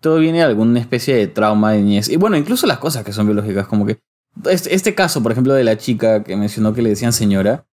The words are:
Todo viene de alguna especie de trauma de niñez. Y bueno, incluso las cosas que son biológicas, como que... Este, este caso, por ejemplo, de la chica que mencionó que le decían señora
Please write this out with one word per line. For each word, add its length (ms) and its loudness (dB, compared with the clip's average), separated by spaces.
Todo 180 2
viene 200 2
de 60 4
alguna 340 2
especie 360 -2
de 120 2
trauma 460 2
de 100 2
niñez. 260 0
Y 60 -2
bueno, 220 2
incluso 300 -2
las 120 0
cosas 240 -6
que 80 -10
son 140 -2
biológicas, 420 -2
como 180 0
que... 140 -4
Este, 240 0
este 220 0
caso, 260 0
por 120 0
ejemplo, 200 0
de 120 2
la 120 2
chica 460 0
que 140 -8
mencionó 360 -2
que 80 -4
le 80 0
decían 220 -2
señora 640 0